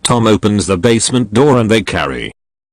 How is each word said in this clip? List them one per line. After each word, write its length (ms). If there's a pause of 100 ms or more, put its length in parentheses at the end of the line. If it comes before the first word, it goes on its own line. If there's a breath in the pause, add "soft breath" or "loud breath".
Tom 240
opens 400
the 100
basement 560
door 260
and 120
they 120
carry 500 (400)